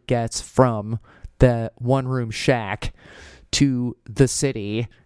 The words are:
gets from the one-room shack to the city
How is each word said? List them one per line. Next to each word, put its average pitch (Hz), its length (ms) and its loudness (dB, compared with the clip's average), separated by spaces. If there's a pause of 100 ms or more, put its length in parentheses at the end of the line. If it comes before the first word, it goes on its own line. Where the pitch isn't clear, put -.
gets 117 340 -2
from 113 580 0 (400)
the 117 380 4
one-room 127 540 -2
shack 107 600 -2 (600)
to 127 520 0
the 120 240 2
city 113 600 -4 (160)